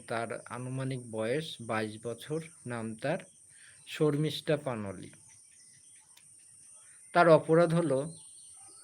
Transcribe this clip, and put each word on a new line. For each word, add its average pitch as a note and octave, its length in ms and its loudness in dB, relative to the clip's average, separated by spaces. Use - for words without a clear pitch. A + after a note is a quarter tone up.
তার A2+ 220 -4
আনুমানিক B2+ 560 -8
বয়স A#2+ 360 -4
বাইশ A2 320 -4
বছর, A#2+ 360 -8
নাম A2+ 300 -8
তার D3+ 240 -4
শর্মিষ্ঠা D3+ 640 0
পানলি। G#2+ 540 -6
তার F3 160 8
অপরাধ D#3+ 440 6
হলো, D#3 260 2